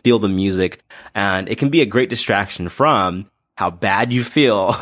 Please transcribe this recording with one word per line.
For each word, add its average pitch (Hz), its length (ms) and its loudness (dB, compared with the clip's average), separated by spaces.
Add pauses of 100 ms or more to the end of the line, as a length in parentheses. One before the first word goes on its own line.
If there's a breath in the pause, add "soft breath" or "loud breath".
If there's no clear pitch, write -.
feel 120 160 4
the 104 100 0
music. 95 540 -2 (320 loud breath)
And 95 340 -2
it 110 100 -4
can 139 100 0
be 156 120 2
a 131 60 2
great 120 240 0
distraction 98 580 -2
from 98 640 0 (260)
how 92 160 -2
bad 101 400 0
you 123 100 0
feel 117 600 2